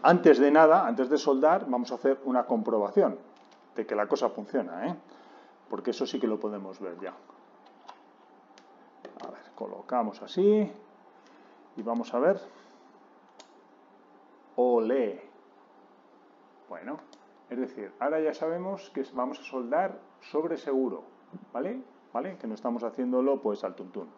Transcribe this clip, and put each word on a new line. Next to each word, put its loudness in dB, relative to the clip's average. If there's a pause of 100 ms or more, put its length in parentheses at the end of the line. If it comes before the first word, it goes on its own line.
Antes 8
de 6
nada, 8
antes 0
de 2
soldar, 2
vamos -2
a -6
hacer 0
una 0
comprobación 0 (560)
de -6
que -6
la 0
cosa 0
funciona, -6
¿eh? -6 (720)
Porque -6
eso -4
sí -6
que -2
lo -2
podemos -10
ver -10
ya. -10 (2000)
A -12
ver, -20
colocamos -4
así 2 (1040)
y -12
vamos -4
a 0
ver. 2 (2250)
¡Olé! 0 (1400)
Bueno, -14 (520)
es -8
decir, -8
ahora 0
ya 0
sabemos -6
que -6
vamos -4
a -20
soldar -4 (220)
sobre -4
seguro, -2 (480)
¿vale? -6 (300)
¿Vale? -6
Que -10
no -6
estamos -4
haciéndolo, 0
pues, -2
al -6
tuntún. -12